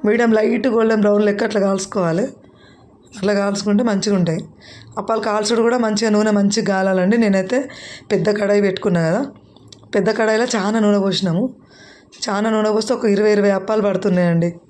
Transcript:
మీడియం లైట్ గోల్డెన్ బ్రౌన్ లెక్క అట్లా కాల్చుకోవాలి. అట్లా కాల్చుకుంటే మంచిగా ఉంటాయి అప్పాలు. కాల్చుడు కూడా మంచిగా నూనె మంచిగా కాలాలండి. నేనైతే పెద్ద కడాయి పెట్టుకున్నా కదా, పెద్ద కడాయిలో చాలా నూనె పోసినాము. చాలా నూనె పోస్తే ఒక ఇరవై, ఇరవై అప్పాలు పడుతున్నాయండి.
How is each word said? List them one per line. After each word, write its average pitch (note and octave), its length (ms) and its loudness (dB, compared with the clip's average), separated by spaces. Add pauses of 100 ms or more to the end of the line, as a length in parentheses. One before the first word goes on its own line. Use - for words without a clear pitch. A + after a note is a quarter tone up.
మీడియం A3+ 260 2
లైట్ A3 360 2
గోల్డెన్ A3 340 2
బ్రౌన్ G#3 220 4
లెక్క G3+ 200 0
అట్లా G#3+ 180 0
కాల్చుకోవాలి. F#3+ 640 -2 (920)
అట్లా G3+ 160 -2
కాల్చుకుంటే G3+ 500 0
మంచిగా G#3 320 0
ఉంటాయి F3 240 0 (580)
అప్పాలు. G#3+ 240 -2
కాల్చుడు G#3+ 400 -2
కూడా A#3 160 2
మంచిగా A3 320 0
నూనె G#3+ 220 2
మంచిగా G3+ 340 0
కాలాలండి. F#3+ 520 0
నేనైతే G#3 520 0 (420)
పెద్ద G#3 300 0
కడాయి G#3 200 2
పెట్టుకున్నా F#3 480 0
కదా, A3+ 160 -2 (720)
పెద్ద G#3+ 220 0
కడాయిలో A3 280 0
చాలా A3 340 -2
నూనె G#3 200 2
పోసినాము. F#3+ 560 -2 (760)
చాలా G#3 200 0
నూనె G#3+ 220 0
పోస్తే G#3+ 220 0
ఒక B3 120 -4
ఇరవై, G#3 260 4
ఇరవై G3+ 180 2
అప్పాలు G3 320 0
పడుతున్నాయండి. F3+ 760 0 (140)